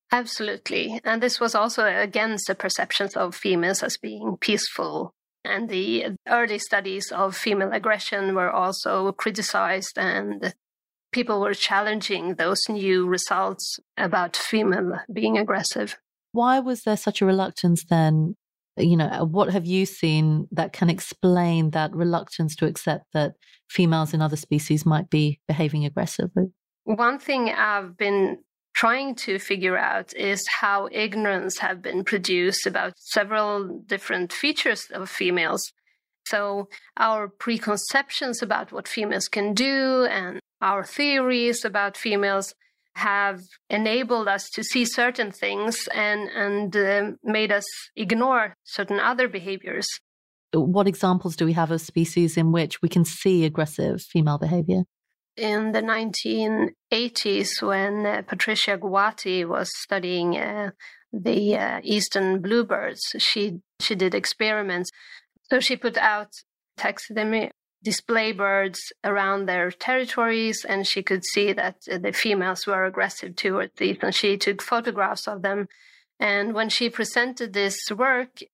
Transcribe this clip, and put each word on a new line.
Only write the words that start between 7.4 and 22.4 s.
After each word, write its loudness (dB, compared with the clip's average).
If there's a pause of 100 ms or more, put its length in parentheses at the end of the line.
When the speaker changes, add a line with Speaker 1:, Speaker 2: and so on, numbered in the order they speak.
Speaker 1:
aggression -2
were 2
also 0
criticized, -2
and -2 (580)
people 0
were 0
challenging -2
those 0
new 2
results -2 (180)
about 0
female 0 (140)
being 2
aggressive. -2 (340)
Speaker 2:
Why 4
was -2
there 2
such -2
a 6
reluctance 4
then? 4 (400)
You 6
know, 2 (160)
what 2
have 2
you 2
seen 2
that -2
can 4
explain 2
that 0
reluctance 0